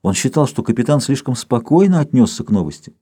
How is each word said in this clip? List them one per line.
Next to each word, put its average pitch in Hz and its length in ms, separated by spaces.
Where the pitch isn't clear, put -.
Он 95 120
считал, 135 320
что - 160
капитан 123 380
слишком 135 340
спокойно 156 640
отнесся 127 440
к - 60
новости. 85 520